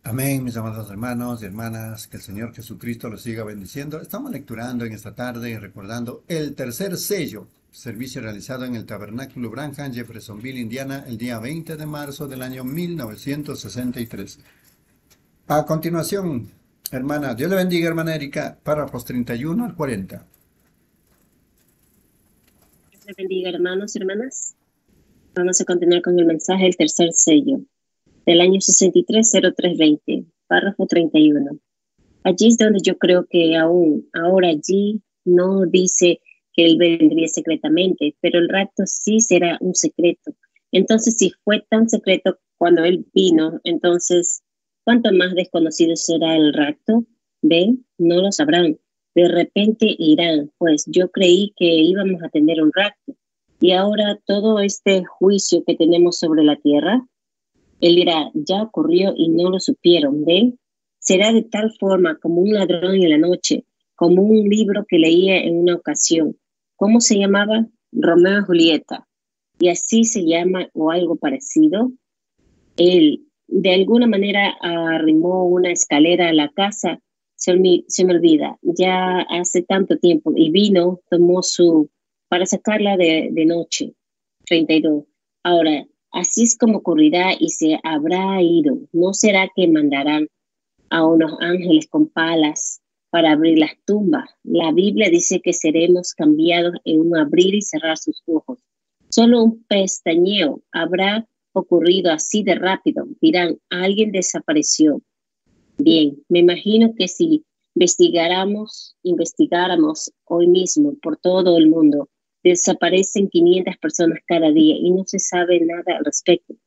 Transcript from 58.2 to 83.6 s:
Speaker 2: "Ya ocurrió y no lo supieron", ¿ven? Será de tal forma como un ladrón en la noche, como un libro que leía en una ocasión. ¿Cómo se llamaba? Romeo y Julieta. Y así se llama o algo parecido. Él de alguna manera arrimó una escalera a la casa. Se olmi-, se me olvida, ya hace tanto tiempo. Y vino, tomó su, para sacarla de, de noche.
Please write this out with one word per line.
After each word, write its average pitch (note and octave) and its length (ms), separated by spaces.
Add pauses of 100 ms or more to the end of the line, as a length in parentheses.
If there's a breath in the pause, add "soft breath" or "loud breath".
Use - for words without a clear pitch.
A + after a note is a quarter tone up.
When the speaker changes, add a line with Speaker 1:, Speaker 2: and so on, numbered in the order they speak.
Speaker 2:
"Ya F#3 280
ocurrió F3+ 540
y E3 140
no F3 200
lo F#3 100
supieron", D3+ 680
¿ven? G#3 340 (400)
Será G3 340
de A3 100
tal A3 360
forma F#3 400
como E3+ 220
un G#3 120
ladrón F3+ 420
en F3+ 140
la D3 80
noche, E3+ 480 (300)
como F3+ 260
un G#3+ 280
libro G3+ 380
que F3 120
leía F3+ 420
en E3+ 160
una F3 180
ocasión. D#3+ 640 (380)
¿Cómo A3 240
se A3 180
llamaba? G#3 480 (280)
Romeo F3 480
y - 20
Julieta. E3 640 (500)
Y F3 120
así A3+ 340
se G#3 220
llama F3 480
o D#3 180
algo E3+ 240
parecido. D#3+ 800 (800)
Él E3+ 500 (220)
de F#3 260
alguna A3 340
manera G3+ 520
arrimó E3 840
una F3+ 260
escalera E3+ 580
a D#3+ 40
la D3 180
casa. G3 480 (360)
Se - 180
olmi-, F3+ 340
se - 160
me F3+ 100
olvida, D#3 480
ya F#3 680
hace F3 320
tanto F#3+ 360
tiempo. D#3+ 380
Y D#3+ 160
vino, F3+ 580
tomó F3 320
su, E3 480 (380)
para F3+ 180
sacarla G3+ 520
de, D#3+ 340
de D#3+ 140
noche. E3 480 (520)